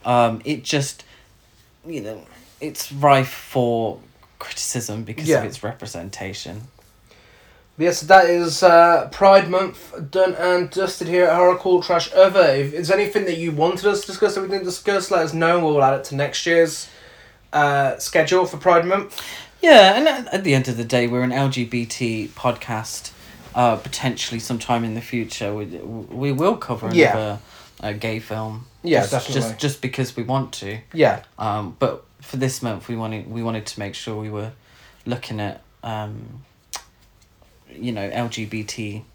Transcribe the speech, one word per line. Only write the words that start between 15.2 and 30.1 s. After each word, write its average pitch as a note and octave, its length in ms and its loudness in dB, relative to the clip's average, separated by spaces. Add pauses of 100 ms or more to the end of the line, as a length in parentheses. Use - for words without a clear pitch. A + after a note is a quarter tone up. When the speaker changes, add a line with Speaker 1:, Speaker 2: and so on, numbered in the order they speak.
Speaker 2:
us D3 80 -6
know. E3 260 2
We'll D3+ 240 2
add C3+ 120 4
it C3+ 100 -6
to C#3+ 100 -10
next C#3 300 -4
year's, E3 420 2 (640)
uh, C#3+ 460 2
schedule F3 480 2
for F3 120 -10
Pride E3+ 280 4
Month. G3 340 -4 (420)
Speaker 1:
Yeah, G#3+ 360 10
and D4 100 2
at, C4+ 260 -2
at F#3+ 100 -2
the C#3+ 100 2
end C3 140 2
of A#2+ 100 -4
the A#2 60 -6
day, A#2+ 240 0
we're B2 160 0
an B2+ 80 0
L C3+ 180 0
G C3 140 -4
B A#2 220 -4
T A2+ 500 -6
podcast. - 760 -6 (440)
Uh, A#2+ 220 2
potentially - 600 -6
sometime A#2 440 -4
in A2 100 -6
the A#2 80 -8
future, A2 520 -8
we, G#2 120 -8
we A2+ 680 -8
will F3 260 0
cover - 360 -8
Speaker 2:
Yeah. E3 180 6
Speaker 1:
another, G#2+ 280 -4 (420)
uh, G#2+ 120 -6
gay A2 260 -6
film. A2 480 -10 (160)
Speaker 2:
Yeah, E3+ 160 2
Speaker 1:
Just, - 120 -2
Speaker 2:
definitely. C3+ 300 -2
Speaker 1:
just, A2+ 180 -6
just C#3 220 -4
because B2+ 340 -6